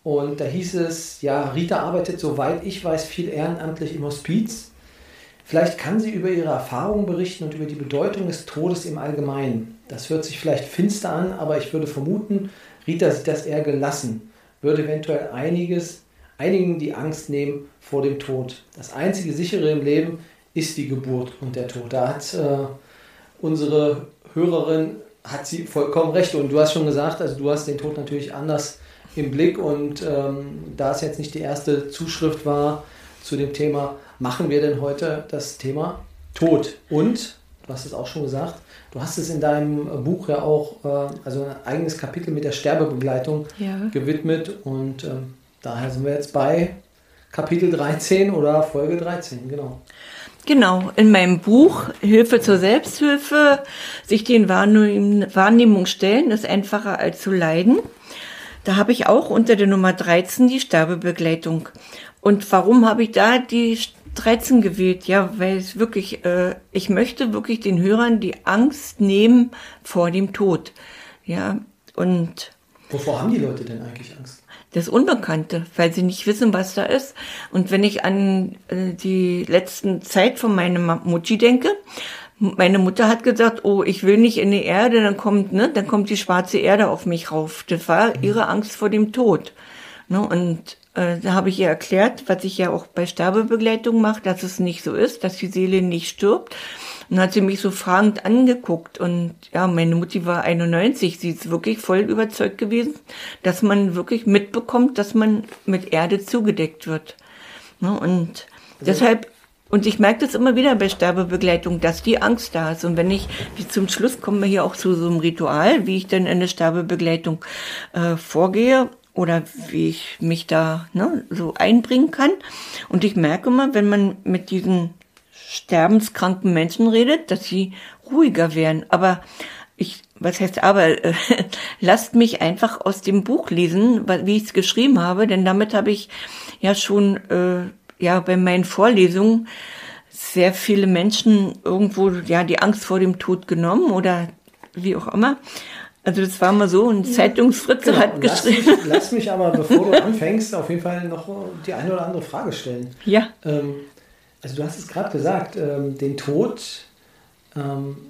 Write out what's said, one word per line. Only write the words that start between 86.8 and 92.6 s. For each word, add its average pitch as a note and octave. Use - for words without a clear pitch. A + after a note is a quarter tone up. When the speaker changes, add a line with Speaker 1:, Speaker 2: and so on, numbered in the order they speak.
Speaker 2:
auf E3+
mich E3+
rauf.“ D#3
Das E3+
war G3+
Speaker 1:
Mhm. C3
Speaker 2:
ihre G#3
Angst G#3
vor G#3
dem G#3+
Tod. A3
Ne, F#3+
und, F3
äh, F3
da F#3+
habe F#3+
ich F#3
ihr F#3
erklärt, F#3+
was F#3+
ich F#3+
ja F3+